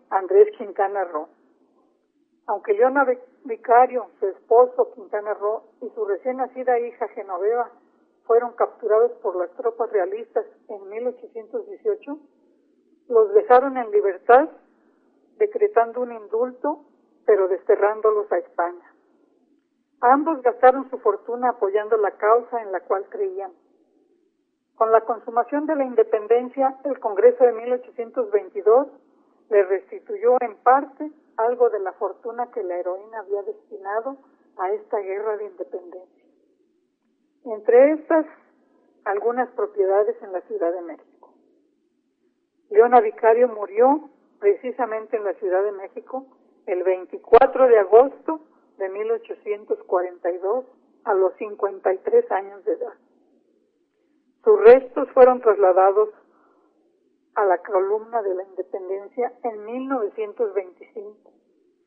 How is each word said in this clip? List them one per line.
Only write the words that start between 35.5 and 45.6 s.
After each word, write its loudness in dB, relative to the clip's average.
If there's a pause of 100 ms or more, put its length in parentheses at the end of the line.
Entre 4
estas, -2 (800)
algunas -4
propiedades -2
en -16
la -8
Ciudad -4
de -8
México. -20 (1400)
Leona 6
Vicario 2
murió 0 (300)
precisamente -2
en -8
la -4
Ciudad -2